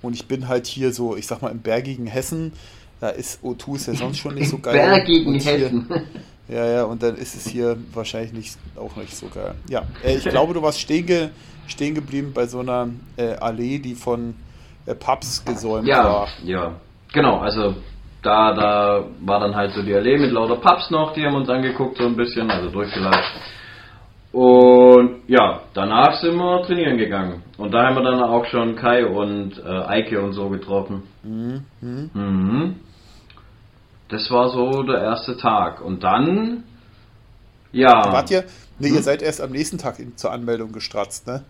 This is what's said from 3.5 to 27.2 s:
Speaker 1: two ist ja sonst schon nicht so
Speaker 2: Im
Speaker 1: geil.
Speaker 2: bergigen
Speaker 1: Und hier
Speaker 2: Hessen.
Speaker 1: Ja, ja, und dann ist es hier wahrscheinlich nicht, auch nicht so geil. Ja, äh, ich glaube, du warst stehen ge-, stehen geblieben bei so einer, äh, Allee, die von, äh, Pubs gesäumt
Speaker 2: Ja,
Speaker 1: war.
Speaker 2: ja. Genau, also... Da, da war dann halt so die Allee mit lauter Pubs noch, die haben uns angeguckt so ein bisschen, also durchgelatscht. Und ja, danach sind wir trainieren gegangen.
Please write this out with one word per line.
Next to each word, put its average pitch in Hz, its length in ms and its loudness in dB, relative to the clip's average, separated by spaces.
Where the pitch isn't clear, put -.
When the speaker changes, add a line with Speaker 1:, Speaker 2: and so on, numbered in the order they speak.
Speaker 1:
two 139 220 -10
ist 139 100 -10
ja - 80 -6
sonst 131 240 -6
schon 143 160 -10
nicht 139 140 -2
so - 80 -4
Speaker 2:
Im - 60 -12
Speaker 1:
geil. 127 120 -2
Speaker 2:
bergigen 170 600 4
Speaker 1:
Und 139 60 2
hier 147 120 2
Speaker 2:
Hessen. 127 340 0
Speaker 1:
Ja, 117 180 -2
ja, 120 180 2
und 113 180 -6
dann 117 140 0
ist - 180 -12
es - 140 -14
hier 120 280 -2
wahrscheinlich 113 380 -8
nicht, 110 260 -14
auch 110 200 -14
nicht 101 200 -14
so 101 120 -16
geil. 98 260 -10
Ja, 120 120 -4
äh, 196 120 2
ich - 80 -4
glaube, 151 280 2
du 170 100 -4
warst 151 180 -2
stehen 170 260 -2
ge-, 170 220 0
stehen 147 260 -6
geblieben 139 400 -6
bei 120 120 -2
so 123 140 -10
einer, 123 280 -4
äh, 117 200 -4
Allee, 120 420 -6
die 127 160 -10
von, 120 400 -6
äh, - 100 -8
Pubs - 480 -4
gesäumt 110 460 -4
Speaker 2:
Ja, 131 160 4
Speaker 1:
war. 101 240 0
Speaker 2:
ja. 87 300 -6
Genau, 127 240 4
also... 101 360 -2
Da, 107 300 4
da 104 520 2
war 101 200 0
dann 104 160 -2
halt 101 160 -2
so 107 100 -6
die 101 120 -2
Allee 123 240 4
mit 135 140 2
lauter 113 240 0
Pubs - 340 2
noch, 156 240 0
die 151 100 -4
haben 143 120 0
uns 131 120 -2
angeguckt 131 480 -2
so 123 80 0
ein 120 120 0
bisschen, 117 340 -2
also 90 180 -2
durchgelatscht. 95 640 -2
Und 123 960 10
ja, 113 320 4
danach 110 480 4
sind 170 160 0
wir 180 280 0
trainieren 160 340 0
gegangen. 95 440 -4